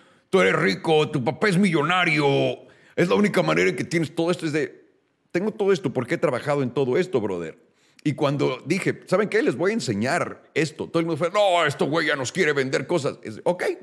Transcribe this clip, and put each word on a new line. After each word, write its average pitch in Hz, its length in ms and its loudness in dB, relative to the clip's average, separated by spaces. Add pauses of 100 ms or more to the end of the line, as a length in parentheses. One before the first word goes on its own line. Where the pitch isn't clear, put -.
(300)
tú 190 100 4
eres 185 140 4
rico, 160 560 2
tu 151 120 -2
papá 156 260 0
es 175 100 2
millonario, 160 680 2 (720)
es 175 120 2
la 196 80 2
única 202 260 2
manera 165 280 2
en 151 60 -6
que 139 80 -6
tienes 156 300 -4
todo 170 160 0
esto". 175 160 -4
Es 151 60 -2
de, 143 320 -4 (460)
tengo 196 220 -2
todo 196 200 0
esto 139 200 0
porque 127 220 -2
he 170 40 -4
trabajado 143 440 0
en 120 80 -2
todo 131 260 0
esto, 165 240 0
brother. 87 380 -6 (440)
Y 147 120 0
cuando 139 500 -2
dije, 160 420 -2
"¿Saben 190 220 0
qué? 208 140 0
Les 196 140 0
voy 180 160 0
a - 20 -4
enseñar 127 800 -4
esto", 156 320 -2
todo 170 140 -2
el 170 60 -2
mundo 160 120 -4
fue, 170 120 -2
"No, 180 360 4
esto 139 200 0
güey 151 200 0
ya 147 100 2
nos 131 160 -6
quiere 156 200 2
vender 139 340 0
cosas". 139 360 -2
Es, 107 220 -12
ok, 175 200 -2 (180)